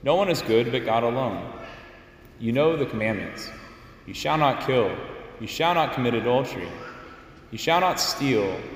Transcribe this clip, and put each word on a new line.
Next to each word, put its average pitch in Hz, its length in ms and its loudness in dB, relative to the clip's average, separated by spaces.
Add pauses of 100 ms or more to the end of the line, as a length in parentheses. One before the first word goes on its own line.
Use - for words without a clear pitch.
No 143 120 4
one 190 160 4
is 151 100 2
good 120 320 4
but 123 140 -2
God 113 160 4
alone. 117 500 -2 (840)
You 117 140 -2
know 151 220 4
the 147 120 0
commandments. 107 640 -4 (560)
You 98 80 -12
shall 151 240 0
not 143 280 2
kill. 110 300 2 (440)
You 113 60 -8
shall 170 280 0
not 151 180 2
commit 120 220 0
adultery. 117 560 0 (800)
You 113 80 -10
shall 165 220 2
not 185 200 2
steal. 107 580 0 (180)